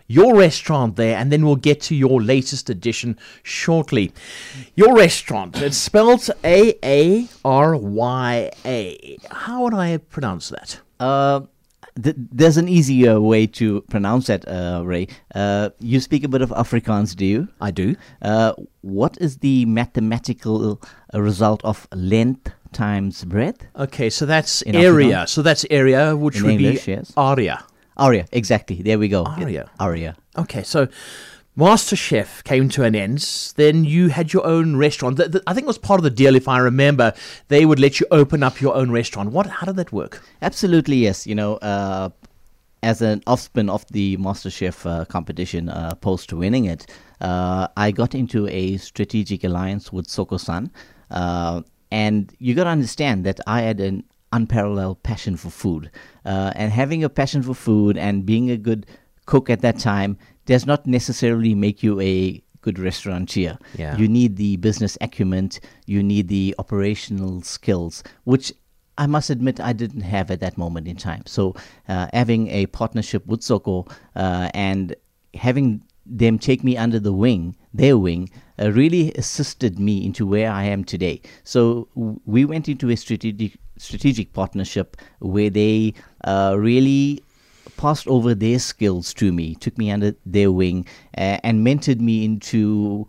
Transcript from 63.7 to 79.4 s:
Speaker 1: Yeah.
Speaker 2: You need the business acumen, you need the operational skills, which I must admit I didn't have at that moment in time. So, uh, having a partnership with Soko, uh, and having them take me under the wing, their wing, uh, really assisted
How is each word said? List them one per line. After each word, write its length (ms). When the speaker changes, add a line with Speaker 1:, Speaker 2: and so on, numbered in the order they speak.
Speaker 1:
Yeah. 200
Speaker 2:
You 120
need 260
the 220
business 420
acumen, 520
you 180
need 240
the 300
operational 840
skills, 600
which 260
I 80
must 240
admit 320
I 100
didn't 300
have 300
at 100
that 160
moment 300
in 100
time. 300
So, 280
uh, 240
having 380
a 160
partnership 640
with 160
Soko, 420
uh, 380
and 420
having 480
them 300
take 260
me 140
under 220
the 140
wing, 420
their 240
wing, 320
uh, 100
really 420
assisted 640